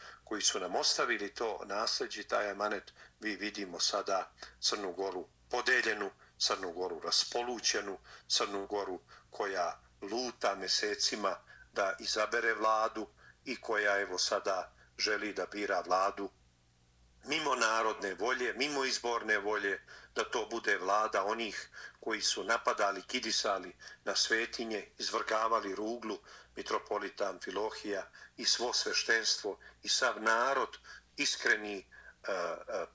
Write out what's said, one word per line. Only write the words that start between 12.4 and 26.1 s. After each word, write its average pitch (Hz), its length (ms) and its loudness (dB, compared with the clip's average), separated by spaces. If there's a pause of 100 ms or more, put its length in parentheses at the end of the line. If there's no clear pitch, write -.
vladu 110 540 2 (380)
i 120 160 -6
koja, 104 400 2
evo, 92 160 -2
sada 95 560 0 (240)
želi 104 360 0
da 90 120 -2
bira 98 400 0
vladu 95 440 2 (1000)
mimo 147 280 0
narodne 110 580 2
volje, 120 400 0
mimo 139 320 0
izborne 117 520 2
volje, 101 440 0 (340)
da 113 80 2
to 110 280 -2
bude 110 260 2
vlada 101 480 4
onih 110 440 -2 (300)
koji 107 220 -2
su 101 220 0
napadali, 104 580 2
kidisali 104 760 -2 (280)
na 98 120 -2
svetinje, 113 720 0 (100)
izvrgavali 110 800 2
ruglu 110 440 -4 (360)